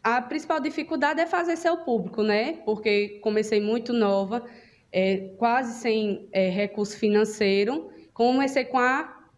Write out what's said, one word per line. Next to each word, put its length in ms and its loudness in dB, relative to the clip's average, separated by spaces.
a 180 2
principal 380 -4
dificuldade 600 -2
é 60 2
fazer 320 -2
seu 200 0
público, 460 -2
né? 420 0
Porque 560 0
comecei 380 0
muito 340 -2
nova, 500 2
é, 460 0
quase 420 0
sem, 520 0
é, 180 2
recurso 480 -2
financeiro. 920 2
Comecei 500 2
com 160 -2
a 380 0